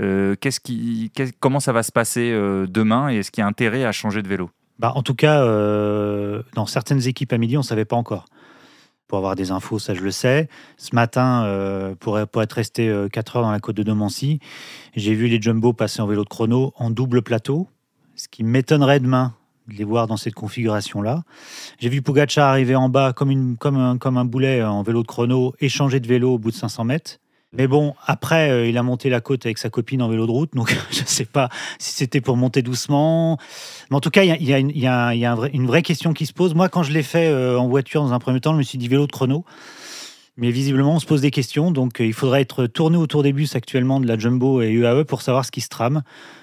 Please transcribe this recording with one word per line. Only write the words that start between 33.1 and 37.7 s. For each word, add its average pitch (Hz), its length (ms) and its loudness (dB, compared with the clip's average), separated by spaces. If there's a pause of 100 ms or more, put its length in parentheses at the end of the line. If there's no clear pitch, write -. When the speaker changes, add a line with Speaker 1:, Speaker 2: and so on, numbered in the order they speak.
Speaker 2:
Mais 139 80 0
en 139 40 0
tout 165 100 0
cas, 196 140 6
il 180 40 6
y 160 40 4
a, 156 40 0
il 143 80 -4
y 131 80 2
a 135 60 4
une, 139 120 2
il 147 80 -4
y 127 100 2
a, 120 260 2
il 117 60 0
y 120 40 0
a 120 80 2
un 117 40 0
vrai, 127 180 -2
une 127 120 0
vraie 139 140 4
question 165 320 0
qui 151 140 -4
se - 80 -10
pose. 180 200 2
Moi, 180 140 4
quand 180 140 0
je 143 100 -2
l'ai 151 120 0
fait, 165 240 2
euh, 127 300 2
en 127 100 2
voiture, 139 340 0